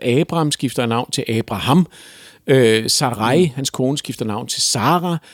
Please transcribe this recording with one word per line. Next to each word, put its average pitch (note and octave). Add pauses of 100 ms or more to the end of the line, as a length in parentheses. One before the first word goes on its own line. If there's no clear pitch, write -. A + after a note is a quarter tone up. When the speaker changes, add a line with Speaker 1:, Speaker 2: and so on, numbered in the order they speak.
Speaker 1:
at B2+
Abraham D#3+
skifter B2+
navn A#2
til B2
Abraham, A2+ (600)
øh, A#2
Sarai, B2
Speaker 2:
Mm. C#3
Speaker 1:
hans C3+
kone, C3
skifter -
navn A2
til -
Sara. F3 (160)